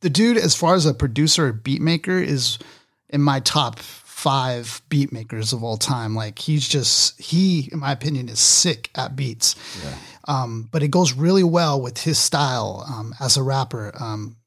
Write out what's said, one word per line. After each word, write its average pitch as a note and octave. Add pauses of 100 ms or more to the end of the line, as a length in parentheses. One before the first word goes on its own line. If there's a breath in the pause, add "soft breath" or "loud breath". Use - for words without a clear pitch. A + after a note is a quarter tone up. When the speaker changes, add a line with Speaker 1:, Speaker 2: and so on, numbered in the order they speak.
Speaker 1:
the F3
dude, A3+
as F3
far F3
as E3
a C3+
producer C#3+
or A#2
beat C3+
maker, E3
is C#3 (500 loud breath)
in D3
my C#3
top C3
five B2+
beat C#3
makers A2
of A2+
all A2+
time. A2+
Like, G#2+
he's D3+
just, -
he, E3+
in E3
my C#3
opinion, B2+
is A2
sick -
at C3
beats. A#2+ (280 loud breath)
Speaker 2:
Yeah. C3+ (340 loud breath)
Speaker 1:
Um, A#2
but D#3
it D3
goes E3+
really F3+
well D#3+
with A#2+
his D#3+
style, B2+
um, A2+
as C3+
a C3+
rapper. B2+
Um, A2 (100)